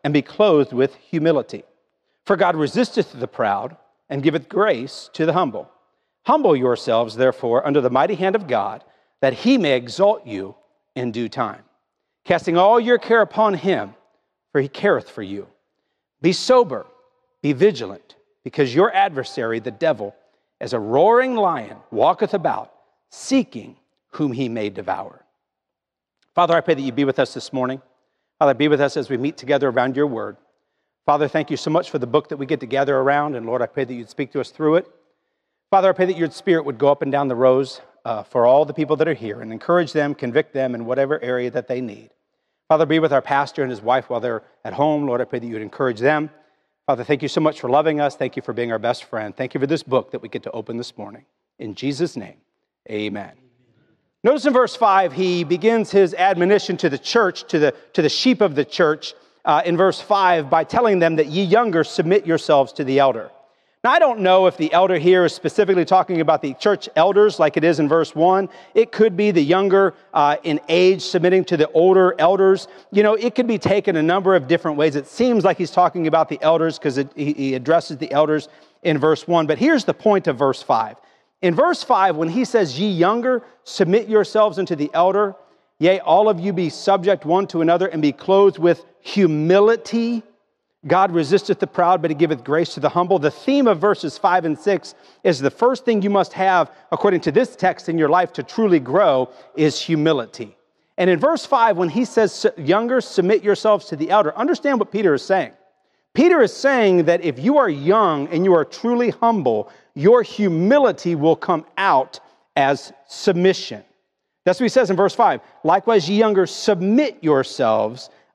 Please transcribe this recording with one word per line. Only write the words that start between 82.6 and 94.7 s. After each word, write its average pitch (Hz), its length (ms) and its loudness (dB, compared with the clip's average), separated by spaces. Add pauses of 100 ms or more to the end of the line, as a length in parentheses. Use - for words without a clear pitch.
"Ye 208 80 0
younger, 226 560 0 (180)
submit 202 460 0
yourselves 214 500 2
unto 180 160 -4
the 147 180 -4
elder, 190 440 0 (420)
yea, 180 220 2
all 196 280 4
of 185 120 0
you 190 120 -4
be 175 160 -4
subject 190 560 0
one 180 220 0
to 170 140 -4
another 170 260 2
and 165 160 -6
be 147 80 2
clothed 196 480 2
with 165 260 0 (160)
humility. 208 1200 0 (640)
God 175 260 2
resisteth 170 480 0
the 180 60 -2
proud, 175 360 0
but 165 80 -2
he 151 60 -6
giveth 151 260 0
grace 156 320 -2
to 156 60 -14
the 147 80 0
humble." 175 320 0
The 147 100 0
theme 269 380 0
of 190 100 2
verses 170 400 -2
five 175 260 0
and 156 140 -4
six - 380 -4 (260)